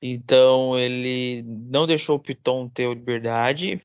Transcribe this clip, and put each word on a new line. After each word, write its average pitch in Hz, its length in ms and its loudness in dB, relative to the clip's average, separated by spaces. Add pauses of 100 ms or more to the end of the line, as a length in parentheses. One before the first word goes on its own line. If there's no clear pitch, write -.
Então, 131 760 4
ele 123 680 -4
não 123 400 -2
deixou 156 300 0
o 139 40 -4
Piton 127 480 -4
ter 127 220 -4
liberdade, 120 960 -4